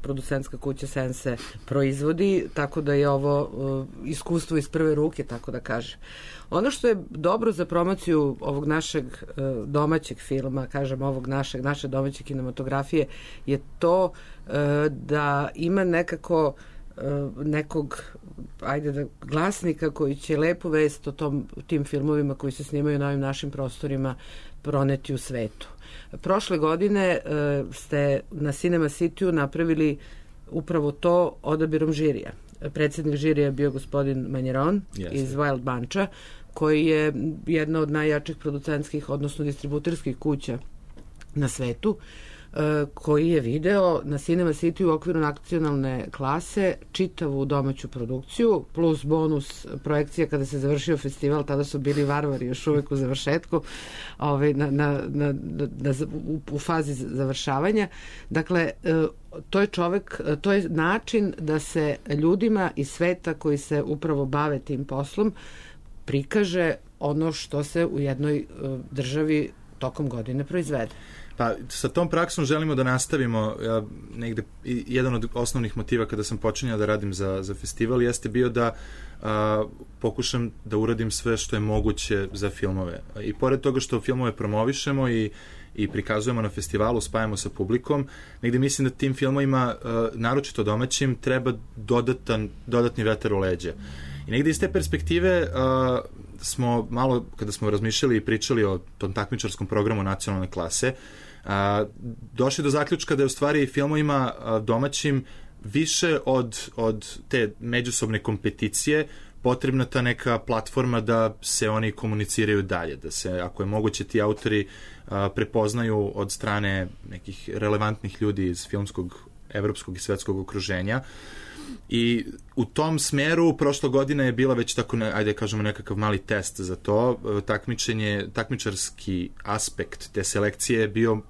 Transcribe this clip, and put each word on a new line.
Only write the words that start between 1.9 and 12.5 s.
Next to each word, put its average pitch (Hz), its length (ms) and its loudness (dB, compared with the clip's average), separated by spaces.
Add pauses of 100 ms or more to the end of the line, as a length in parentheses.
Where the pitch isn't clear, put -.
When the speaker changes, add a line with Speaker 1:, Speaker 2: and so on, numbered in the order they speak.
Speaker 1:
tako 147 280 -2
da 143 120 2
je 143 160 6
ovo, 143 400 2 (560)
e, 139 40 -4
iskustvo 160 480 -2
iz 143 120 -2
prve 160 260 4
ruke, 151 280 0
tako 120 280 -8
da 123 80 -6
kaže. - 380 -6 (520)
Ono 226 220 2
što - 160 0
je 226 80 6 (140)
dobro 202 420 2
za 165 140 0
promociju 170 760 2
ovog 143 280 -2
našeg, 156 380 0
e, - 360 -10 (240)
domaćeg 151 520 2
filma, 135 500 -4
kažem 135 340 -2
ovog 131 260 -2
našeg, 135 360 -2
naše 143 240 -2
domaće 135 360 -2
kinematografije, 135 840 -2 (380)